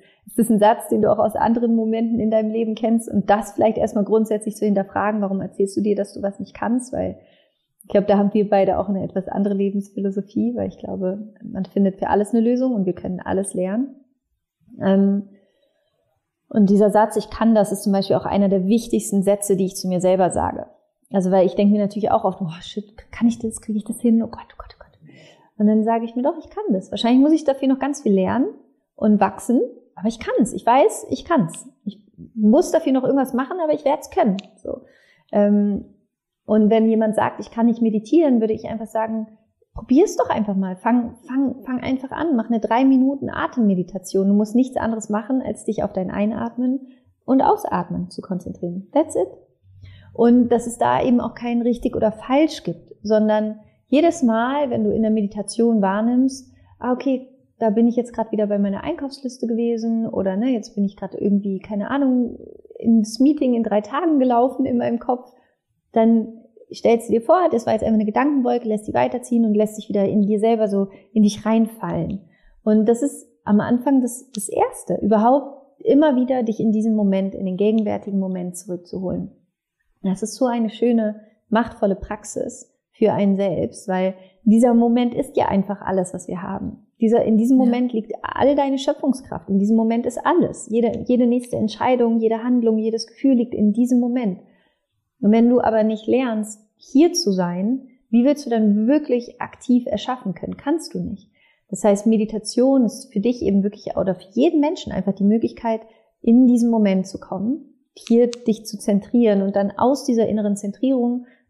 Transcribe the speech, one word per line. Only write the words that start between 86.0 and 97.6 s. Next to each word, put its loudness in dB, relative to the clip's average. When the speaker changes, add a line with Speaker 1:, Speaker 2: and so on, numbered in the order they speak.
Speaker 1:
was -12
wir -8
haben. -10
Dieser, 4
in 2
diesem 4
Speaker 2:
Ja. 4
Speaker 1:
Moment 0
liegt -4
all 0
deine 0
Schöpfungskraft, -4
in 2
diesem 2
Moment 0
ist -6
alles. 0
Jede, 0
jede 2
nächste -2
Entscheidung, 0
jede 0
Handlung, 2
jedes -4
Gefühl 0
liegt 0
in 2
diesem 2
Moment. -2
Und 4
wenn 6
du 4
aber 2
nicht -4
lernst, -2
hier 2
zu -2
sein, -2